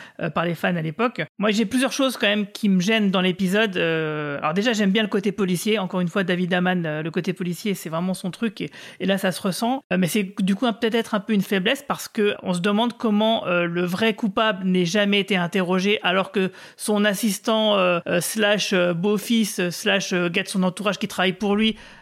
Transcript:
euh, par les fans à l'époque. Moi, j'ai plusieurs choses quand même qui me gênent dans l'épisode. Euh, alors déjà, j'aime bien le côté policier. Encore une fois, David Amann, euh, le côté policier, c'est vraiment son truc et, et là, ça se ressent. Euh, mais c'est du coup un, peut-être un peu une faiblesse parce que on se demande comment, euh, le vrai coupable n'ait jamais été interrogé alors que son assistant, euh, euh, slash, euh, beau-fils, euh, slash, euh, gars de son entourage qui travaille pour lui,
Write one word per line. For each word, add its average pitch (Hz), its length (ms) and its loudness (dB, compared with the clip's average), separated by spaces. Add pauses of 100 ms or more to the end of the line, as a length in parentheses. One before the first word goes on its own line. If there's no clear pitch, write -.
(200)
euh, 165 120 -4
par 165 140 -2
les 170 100 -2
fans 185 200 0
à 165 60 -2
l'époque. 170 400 -2 (160)
Moi, 208 140 2
j'ai 214 160 2
plusieurs 254 240 0
choses 269 260 0
quand - 80 -2
même 208 220 2
qui - 220 -2
me 185 120 4
gênent 208 300 2
dans 185 100 2
l'épisode. 185 560 0
Euh, 156 600 -2
alors 156 160 2
déjà, 226 180 2
j'aime 208 160 4
bien 220 140 4
le 208 60 -2
côté - 220 0
policier. 196 460 0
Encore 185 220 -2
une 180 80 0
fois, 196 160 0
David 180 320 0
Amann, 180 320 2
euh, 151 160 -4
le 165 80 -4
côté 180 220 -2
policier, 180 420 -4
c'est - 140 -10
vraiment 175 260 -2
son 180 160 -6
truc 220 300 -6
et, 151 100 -8 (280)
et 185 60 -4
là, 190 140 2
ça 185 120 0
se - 120 -8
ressent. 233 380 -2 (120)
Euh, 180 60 2
mais 180 80 2
c'est 196 320 -2
du 196 160 2
coup 226 100 -4
un, 233 80 0
peut-être 226 400 -2
un 214 60 0
peu 214 140 -2
une 196 100 2
faiblesse 208 440 0
parce - 200 -4
que 208 340 0
on 185 140 -2
se 175 60 -4
demande 214 360 0
comment, 220 480 2
euh, 175 220 0
le 175 160 -2
vrai 208 320 0
coupable 214 500 0
n'ait 180 200 4
jamais 202 340 2
été 196 160 0
interrogé 185 680 0
alors 185 300 0
que 190 180 0 (280)
son 208 280 0
assistant, 214 720 0
euh, 180 300 2
euh, 175 140 0
slash, 208 520 0
euh, 175 220 2
beau-fils, 208 640 0
euh, 180 100 0
slash, 196 440 -2
euh, 175 160 0
gars 190 120 -2
de 185 60 -8
son 185 160 -2
entourage 185 340 -2
qui 202 100 -4
travaille 185 260 0
pour 202 220 0
lui, 220 200 2 (260)